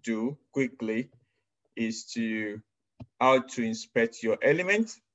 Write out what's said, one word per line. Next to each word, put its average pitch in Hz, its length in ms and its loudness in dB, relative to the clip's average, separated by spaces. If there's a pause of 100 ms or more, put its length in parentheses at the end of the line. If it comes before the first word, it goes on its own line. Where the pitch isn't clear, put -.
do 117 340 -4 (140)
quickly 123 580 -4 (680)
is 113 280 -4 (100)
to, 110 460 -4 (580)
how 131 200 6
to 123 240 -4
inspect 113 580 -2
your 110 220 0
element, 185 480 2 (240)